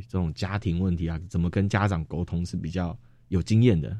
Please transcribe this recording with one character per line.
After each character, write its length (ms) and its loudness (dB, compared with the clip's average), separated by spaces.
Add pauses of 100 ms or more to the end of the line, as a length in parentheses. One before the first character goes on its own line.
这 100 -4
种 160 -2
家 240 -4
庭 220 0
问 160 0
题 120 -2
啊， 120 -4 (100)
怎 100 -2
么 100 2
跟 200 0
家 180 2
长 180 0
沟 180 -4
通 220 -4
是 120 -8
比 140 -6
较 260 -4 (300)
有 160 0
经 180 4
验 180 6
的。 200 -4